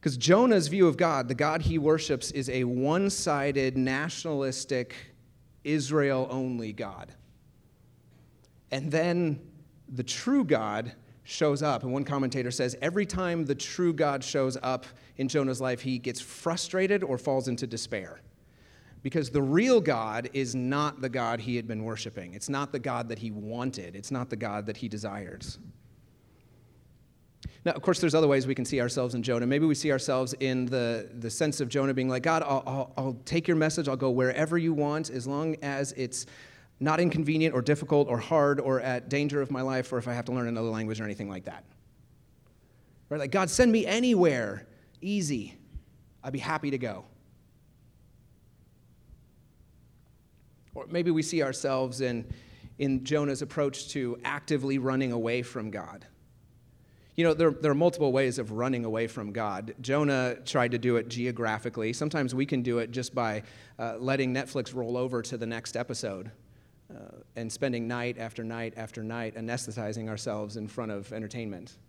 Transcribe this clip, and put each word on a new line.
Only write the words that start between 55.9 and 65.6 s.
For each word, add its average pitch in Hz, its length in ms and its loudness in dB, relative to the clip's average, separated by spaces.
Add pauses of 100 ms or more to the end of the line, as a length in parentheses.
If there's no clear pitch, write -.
You 165 80 2
know, 160 80 6
there, 156 200 6
there 147 180 2
are 139 60 4
multiple 156 360 4
ways 131 280 2
of 110 100 -4
running 120 340 0
away 113 220 0
from 107 260 -8
God. 107 480 -4
Jonah 131 640 2
tried 123 280 2
to 127 60 0
do 120 180 4
it 113 120 0
geographically. 117 840 -2
Sometimes 147 420 -2
we 131 100 0
can 143 180 0
do 120 160 0
it 117 120 -2
just 123 240 -6
by, 110 300 -2 (340)
uh, 113 200 -4
letting 131 360 0
Netflix 127 400 -4
roll 120 220 -2
over 123 260 -2
to 120 140 -8
the 113 100 -4
next 113 300 -6